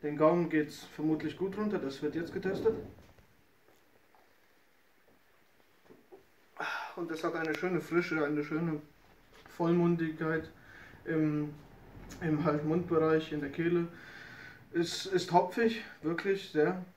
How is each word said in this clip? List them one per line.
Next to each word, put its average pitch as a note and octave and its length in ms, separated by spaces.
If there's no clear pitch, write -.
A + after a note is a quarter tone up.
Den D3 160
Gaumen D#3+ 320
geht's D3+ 340
vermutlich D3+ 400
gut F#3+ 200
runter. G3+ 220
Das C3+ 220
wird D3 140
jetzt E3 180
getestet. - 420
Und E3+ 120
es D#3+ 140
hat E3 120
eine D#3+ 200
schöne F#3 240
Frische, E3 460
eine D3 180
schöne D#3 380
Vollmundigkeit E3 920
im, D3+ 480
im D#3 240
halt D3+ 220
Mundbereich, D#3+ 680
in D3+ 80
der C#3 100
Kehle. E3+ 380
Es E3+ 320
ist F#3 260
hopfig, A3+ 500
wirklich F3+ 500
sehr. F3 320